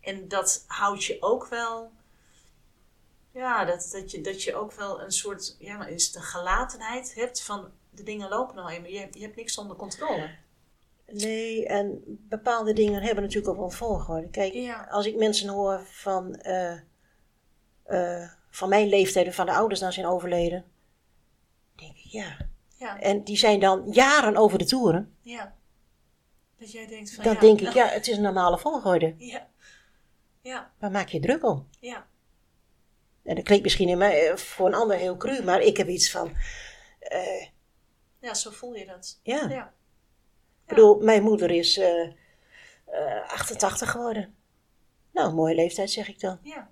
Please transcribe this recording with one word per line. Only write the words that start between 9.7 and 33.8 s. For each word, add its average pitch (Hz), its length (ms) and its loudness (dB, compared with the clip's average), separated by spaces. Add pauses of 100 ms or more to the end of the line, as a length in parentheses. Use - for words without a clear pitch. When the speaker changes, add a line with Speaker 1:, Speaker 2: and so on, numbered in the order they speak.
Speaker 1:
controle. 196 540 -8 (760)
Speaker 2:
Nee, 220 600 -6
en 202 400 -4
bepaalde 220 680 -4
dingen 208 280 0
hebben 208 220 -2
natuurlijk 196 280 -4
ook 175 60 -2
wel 208 80 -6
een - 60 -6
volgorde. 170 580 -6
Kijk, 190 240 -4
Speaker 1:
Ja. 240 360 -10
Speaker 2:
als 202 160 -2
ik 220 100 -4
mensen 214 340 2
hoor 196 360 -2
van, 185 500 -6
eh, 180 420 -4 (1040)
eh, 175 460 -4 (200)
van 190 200 -6
mijn 208 180 6
leeftijd 190 380 4
en 180 80 -6
van 185 120 -2
de 175 80 -2
ouders 202 260 2
dan 185 140 -4
zijn 185 120 -6
overleden, 175 600 0 (1120)
denk 156 220 -20
ik, - 140 -20
ja. 180 260 -12 (400)
Speaker 1:
Ja. 208 220 -12
Speaker 2:
En 202 240 0
die 202 140 -4
zijn 208 220 6
dan 190 320 4
jaren 254 460 6
over 208 200 6
de 180 80 2
toeren. 214 560 0
Speaker 1:
Ja. 233 340 -16 (1040)
Dat 214 120 -20
jij 220 160 -16
denkt 214 260 -16
van, 214 100 -12
Speaker 2:
Dan 226 100 4
Speaker 1:
ja, 214 60 -2
Speaker 2:
denk 214 200 12
ik, 202 40 -2 (100)
Speaker 1:
nou. - 40 0
Speaker 2:
ja, 240 100 6
het - 200 -4
is 233 80 -2
een 202 80 -2
normale 180 360 2
volgorde. 185 580 0
Speaker 1:
Ja. 240 300 -16 (960)
Ja. 254 380 -14
Speaker 2:
Waar 208 120 -4
maak 196 180 -2
je 160 100 -4
druk 269 240 0
om? 170 260 -2 (100)
Speaker 1:
Ja. 247 280 -16 (1160)
Speaker 2:
En 165 120 -6
dat 185 80 -8
klinkt 202 200 4
misschien 190 260 2